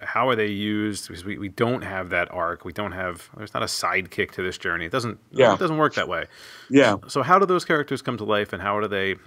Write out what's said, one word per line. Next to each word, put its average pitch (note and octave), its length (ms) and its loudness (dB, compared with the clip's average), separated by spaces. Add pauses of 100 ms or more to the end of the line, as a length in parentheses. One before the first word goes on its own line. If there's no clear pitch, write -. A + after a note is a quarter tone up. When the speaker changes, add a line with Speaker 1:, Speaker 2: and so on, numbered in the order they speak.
Speaker 1:
how A#2+ 300 0
are B2 40 4
they A2 120 2
used? G#2 640 -2
Because E2+ 160 -12
we, G2 120 -8
we G2 140 -8
don't A#2+ 320 0
have F#2+ 280 -6
that F2 220 0
arc. F2 320 -4
We F2+ 80 -10
don't G#2 200 -6
have, F#2 440 -8
there's G#2+ 160 -12
not A#2+ 100 -2
a G#2+ 40 -2
sidekick F#2 640 -2
to G2 100 -6
this F2+ 140 -4
journey. E2+ 300 -4
It E2 60 -10
doesn't, A#2+ 260 -2 (120)
Speaker 2:
Yeah. C3 220 6
Speaker 1:
it F#3+ 80 2
doesn't D#3+ 160 0
work D3+ 200 2
that - 120 0
way. - 160 -4 (460)
Speaker 2:
Yeah. B2 260 6 (120)
Speaker 1:
So C#3 140 -2
how F3 160 6
do G3 60 4
those F3+ 220 0
characters D3 340 0
come B2+ 160 -4
to G#2+ 80 -6
life, G#2 300 0
and F#2 80 -8
how G2+ 180 0
do G#2+ 80 0
they, F#2+ 280 0 (100)